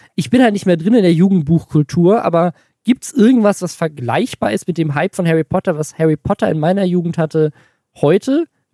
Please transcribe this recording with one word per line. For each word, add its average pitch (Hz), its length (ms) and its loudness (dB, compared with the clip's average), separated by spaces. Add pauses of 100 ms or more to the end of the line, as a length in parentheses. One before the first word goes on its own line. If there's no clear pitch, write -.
(140)
Ich - 160 -6
bin 262 120 4
halt 226 100 4
nicht 202 120 -6
mehr 180 120 2
drin 170 180 0
in 226 80 4
der 175 100 4
Jugendbuchkultur, 170 1120 2
aber 170 280 0 (320)
gibt's - 280 -2
irgendwas, 214 500 2
was 175 120 -8
vergleichbar 156 800 -4
ist - 160 -6
mit 170 100 -4
dem 151 160 -4
Hype 156 220 -2
von 180 100 -2
Harry 160 180 2
Potter, 180 320 -4
was - 220 -8
Harry 160 180 0
Potter 208 340 -4
in 156 100 -4
meiner 185 240 0
Jugend 175 340 -2
hatte, 156 320 -2 (500)
heute? 262 440 0 (300)